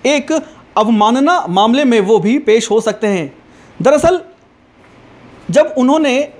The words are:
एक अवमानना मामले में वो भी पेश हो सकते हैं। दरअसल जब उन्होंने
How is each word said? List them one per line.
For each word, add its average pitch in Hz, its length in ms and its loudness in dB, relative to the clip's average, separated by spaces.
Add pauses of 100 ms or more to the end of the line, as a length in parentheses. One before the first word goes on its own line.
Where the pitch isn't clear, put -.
एक 285 260 -2 (460)
अवमानना 233 720 0
मामले 226 340 0
में 233 180 2
वो 202 180 2
भी 220 200 0
पेश 226 320 0
हो 214 100 0
सकते 214 260 -4
हैं। 170 300 -4 (440)
दरअसल 302 400 2 (1300)
जब 311 260 2
उन्होंने 277 520 0 (100)